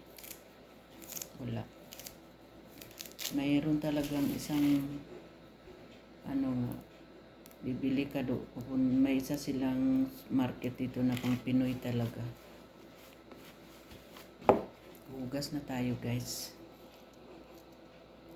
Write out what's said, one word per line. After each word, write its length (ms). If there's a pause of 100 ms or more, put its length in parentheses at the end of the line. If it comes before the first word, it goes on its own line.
(1400)
Wala. 240 (1700)
Mayroon 480
talagang 560
isang, 480 (1400)
ano 240
nga, 200 (920)
bibili 400
ka 160
do-, 320
kung 480
may 160
isa 160
silang 720 (240)
market 480
dito 240
na 160
pang 240
Pinoy 400
talaga. 400 (3000)
Hugas 480
na 80
tayo, 320
guys. 560 (1800)